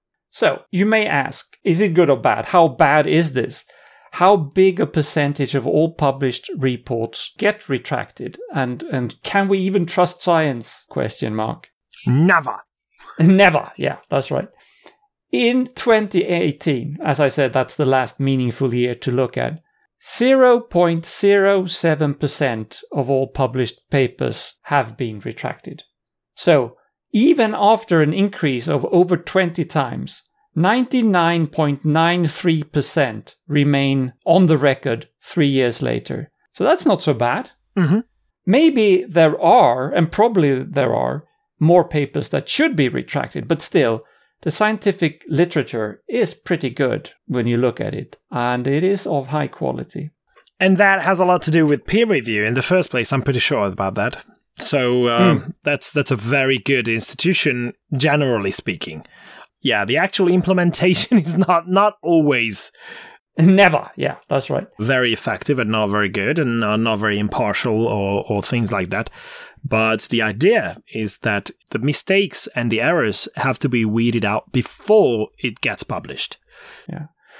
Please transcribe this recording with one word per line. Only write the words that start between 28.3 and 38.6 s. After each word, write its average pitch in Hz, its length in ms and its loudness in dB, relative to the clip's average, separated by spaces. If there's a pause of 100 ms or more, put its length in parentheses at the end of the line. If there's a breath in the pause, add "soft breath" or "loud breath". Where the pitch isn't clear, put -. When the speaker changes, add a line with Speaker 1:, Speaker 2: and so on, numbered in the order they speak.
Speaker 1:
of 147 240 -2
over 180 240 4
twenty 170 480 -2
times, 131 580 -6 (320)
ninety-nine 185 920 2
point 147 380 -2
nine 165 420 2
three 160 360 -2
percent 135 760 -4 (100)
remain 139 640 2 (140)
on 180 220 6
the 156 100 4
record 131 500 0 (160)
three 160 240 0
years 127 340 0
later. 120 480 -6 (260)
So 190 100 -2
that's 320 200 2
not 220 160 2
so 151 120 0
bad. 123 380 -4 (260)
Speaker 2:
Mm-hmm. 180 220 2 (460)
Speaker 1:
Maybe 214 600 4